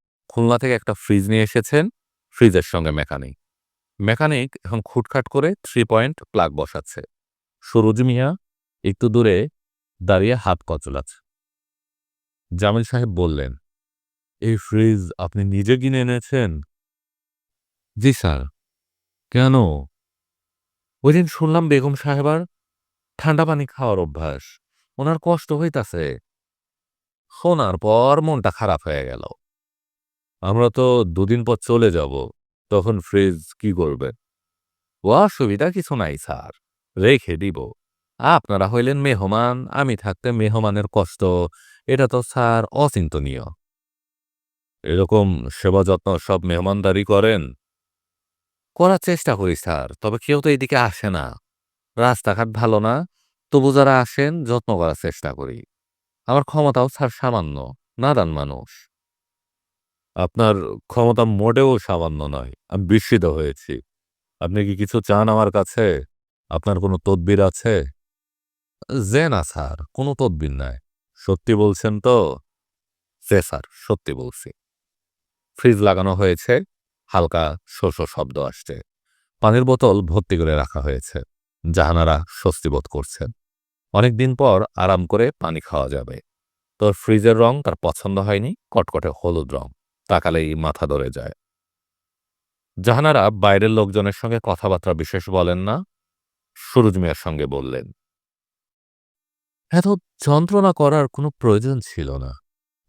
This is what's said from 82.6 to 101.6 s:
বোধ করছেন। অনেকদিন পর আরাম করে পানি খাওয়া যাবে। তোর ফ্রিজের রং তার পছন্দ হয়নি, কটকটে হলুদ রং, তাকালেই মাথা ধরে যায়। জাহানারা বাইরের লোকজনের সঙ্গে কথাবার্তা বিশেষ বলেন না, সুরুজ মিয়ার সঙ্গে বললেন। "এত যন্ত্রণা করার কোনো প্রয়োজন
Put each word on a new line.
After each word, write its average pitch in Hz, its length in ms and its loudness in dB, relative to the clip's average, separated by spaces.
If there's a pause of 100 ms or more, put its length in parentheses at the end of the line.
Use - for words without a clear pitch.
বোধ 71 200 -4
করছেন। 73 400 -8 (640)
অনেকদিন 120 400 2
পর 120 240 4 (180)
আরাম 92 300 2
করে 107 200 2 (140)
পানি 80 200 -6
খাওয়া 67 280 -4
যাবে। 65 280 -8 (640)
তোর 104 120 4
ফ্রিজের 110 440 4
রং 117 160 6 (100)
তার 82 200 -4
পছন্দ 98 360 -4
হয়নি, 101 320 -2 (200)
কটকটে - 400 -2
হলুদ 85 420 -4
রং, 62 140 -8 (420)
তাকালেই 82 460 0
মাথা 78 320 -4
ধরে 71 240 -4
যায়। - 240 -12 (1400)
জাহানারা 120 520 2
বাইরের 101 420 2
লোকজনের 101 460 0
সঙ্গে 117 260 -6
কথাবার্তা 92 500 -2
বিশেষ 80 340 -6
বলেন 90 300 0
না, 101 180 -4 (800)
সুরুজ 110 400 2
মিয়ার 82 200 -2
সঙ্গে 73 280 -6
বললেন। 65 400 -8 (1900)
"এত 175 140 4 (360)
যন্ত্রণা 175 500 4
করার 147 360 2
কোনো 147 200 -6 (100)
প্রয়োজন 120 420 2